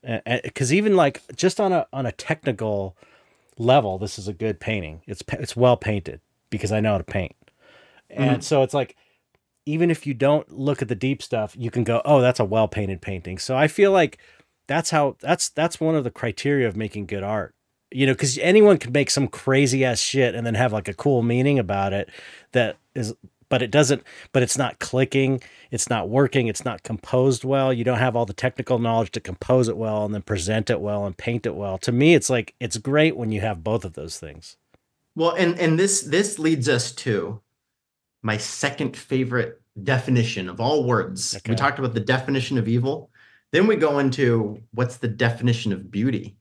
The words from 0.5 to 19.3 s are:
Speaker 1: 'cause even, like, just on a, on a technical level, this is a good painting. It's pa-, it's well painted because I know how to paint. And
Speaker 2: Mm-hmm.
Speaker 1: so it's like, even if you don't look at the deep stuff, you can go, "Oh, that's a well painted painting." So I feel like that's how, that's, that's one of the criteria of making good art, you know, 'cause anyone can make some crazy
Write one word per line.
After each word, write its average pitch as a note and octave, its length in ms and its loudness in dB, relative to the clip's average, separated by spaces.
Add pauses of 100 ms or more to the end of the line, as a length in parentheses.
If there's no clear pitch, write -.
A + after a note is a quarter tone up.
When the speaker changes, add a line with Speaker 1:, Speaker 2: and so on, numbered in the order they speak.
Speaker 1:
'cause B2+ 220 -2
even, G#3 220 4
like, D3+ 260 2 (140)
just - 240 0
on G3 140 2
a, E3 180 0
on C3+ 140 -6
a A2+ 60 -2
technical G#2+ 840 -4 (640)
level, A2+ 400 4
this G2+ 200 -6
is G2 100 -10
a G#2 60 -6
good G#2+ 260 -4
painting. E2+ 460 -6
It's - 160 -12
pa-, - 180 -6
it's - 160 -10
well A#2+ 220 6
painted - 440 -4 (280)
because G#2 220 -4
I G#2+ 80 0
know G#2+ 140 2
how F#2+ 60 0
to - 40 -6
paint. - 320 -6 (760)
And C3 280 0
Speaker 2:
Mm-hmm. - 40 -6
Speaker 1:
so C#3 220 4
it's B2+ 100 0
like, C#3 220 -2 (680)
even E3 260 2
if D#3 160 -4
you C#3+ 60 -4
don't C#3 380 2
look C3+ 300 -2
at A2+ 60 -2
the A#2+ 80 -2
deep C3 260 -2
stuff, A2 360 -4
you A#2 120 -6
can A#2+ 140 -2
go, A2+ 220 0
"Oh, C#3+ 160 6
that's B2 180 4
a A2 60 4
well G#2+ 220 2
painted G2 340 -4
painting." F#2 360 -8
So - 180 -4
I D3+ 120 4
feel G3 240 4
like F3+ 260 2 (500)
that's D#3+ 220 -2
how, D3 300 2
that's, - 300 0
that's E3 300 -2
one D#3+ 160 0
of C#3+ 80 0
the A#2+ 80 -4
criteria B2+ 560 0
of F#2 80 -2
making G#2+ 300 -6
good G2 180 -8
art, G#2 300 -4 (380)
you C3+ 160 2
know, C3 80 4
'cause C3+ 260 -2
anyone G3+ 360 8
can A#2+ 140 -8
make C#3 200 2
some C#3 160 0
crazy C3+ 580 2